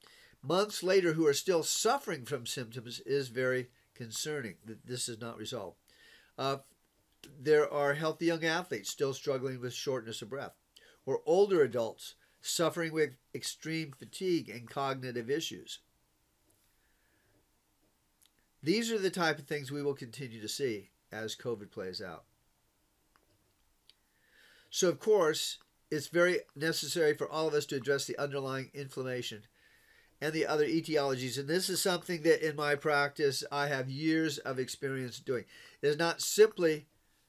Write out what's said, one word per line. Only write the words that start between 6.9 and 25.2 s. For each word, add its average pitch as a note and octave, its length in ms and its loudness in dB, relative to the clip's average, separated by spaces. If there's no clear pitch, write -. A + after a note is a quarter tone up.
there D3+ 320 4
are C#3+ 240 2
healthy D#3 320 -2
young E3 180 2
athletes D#3+ 440 -2
still C#3 240 -2
struggling C3 480 -4
with A#2+ 140 -6
shortness A#2 480 -6
of G#2+ 80 -12
breath, C3 240 -10
or C3+ 220 0
older F#3 360 6
adults A#2 520 -2
suffering E3 520 0
with D3+ 240 0
extreme D#3 640 -6
fatigue E3 500 -2
and A2+ 220 -14
cognitive B2+ 580 -4
issues. - 520 -4
These A3 280 2
are A3+ 80 2
the F#3+ 120 0
type E3 280 0
of D3 80 -16
things C#3+ 240 -6
we C#3+ 120 -4
will C#3+ 120 0
continue A#2+ 460 -12
to G#2+ 80 -8
see A2 420 -2
as G#2+ 240 -6
covid G#2+ 340 -6
plays F#2 300 -8
out. F2+ 240 -12
So, F#3+ 180 2
of D3 100 2
course, F3+ 600 4